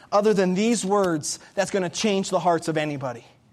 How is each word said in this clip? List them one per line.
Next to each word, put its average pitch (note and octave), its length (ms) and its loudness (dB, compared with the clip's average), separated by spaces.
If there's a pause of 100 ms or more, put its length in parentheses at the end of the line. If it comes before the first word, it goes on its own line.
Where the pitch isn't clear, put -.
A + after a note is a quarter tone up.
(100)
other G#3 240 4
than F#3 200 2
these G#3+ 300 0
words F#3+ 540 0 (160)
that's F#3+ 160 -2
gonna F#3 180 -2
change G3 420 -2
the F#3 100 0
hearts E3 260 2
of D#3+ 100 -2
anybody. C#3 480 -4 (280)